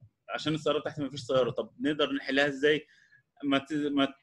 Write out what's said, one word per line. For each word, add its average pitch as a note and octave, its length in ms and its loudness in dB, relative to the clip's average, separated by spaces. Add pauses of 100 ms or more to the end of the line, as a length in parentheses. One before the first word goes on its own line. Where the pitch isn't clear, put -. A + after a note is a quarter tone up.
(340)
عشان D#3 200 -2
السياره D3+ 240 0
بتاعتي D3+ 240 -6
ما C3+ 80 -4
فيش C#3 100 -10
سياره. B2 300 2
طب A2+ 200 -4 (100)
نقدر C#3+ 320 0
نحلها C#3 340 2
ازاي؟ D3 400 2 (580)
ما C#3 140 4
ت-، C3+ 140 -4
ما C#3+ 360 0 (140)